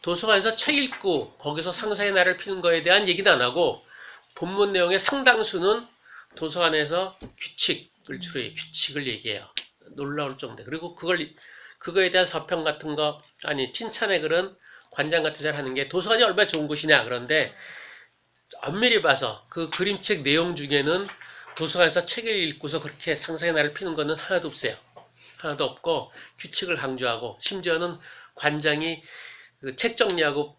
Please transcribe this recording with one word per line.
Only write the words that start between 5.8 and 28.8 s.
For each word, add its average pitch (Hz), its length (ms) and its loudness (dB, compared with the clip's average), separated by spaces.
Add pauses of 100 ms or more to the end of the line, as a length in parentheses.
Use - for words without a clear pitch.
도서관에서 165 800 0 (180)
규칙을 - 840 -4
주로 147 200 -6
얘기-, 110 140 -8
규칙을 - 520 -4
얘기해요. 110 400 -6 (500)
놀라울 143 420 -6
정도. 113 260 -12
그리고 160 300 -8
그걸, 170 400 -2 (440)
그거에 180 320 2
대한 180 160 6
서평 165 360 -4
같은 156 320 -2
거, 151 260 0 (240)
아니, 143 280 -2
칭찬의 208 480 -2
글은 170 340 0 (360)
관장 156 320 0
같은 151 200 -2
잘 147 140 -2
하는 131 180 -6
게 135 140 -2
"도서관이 214 340 2
얼마나 202 240 4
좋은 151 220 -2
곳이냐." 147 360 4
그런데 123 500 0 (1080)
엄밀히 202 400 2
봐서 131 460 2
그 165 220 -6
그림책 190 520 -2
내용 165 320 2
중에는 147 540 0 (480)
도서관에서 165 500 2
책을 226 280 -4
읽고서 156 460 -4
그렇게 143 360 -6
상상의 165 360 -4
날을 147 220 0
피는 175 200 -6
거는 151 200 -2
하나도 165 340 -4
없어요. 110 280 -6 (640)
하나도 147 260 -4
없고 135 480 -4 (260)
규칙을 175 380 -4
강조하고 123 640 -4
심지어는 175 580 -2 (380)
관장이 151 680 -2 (580)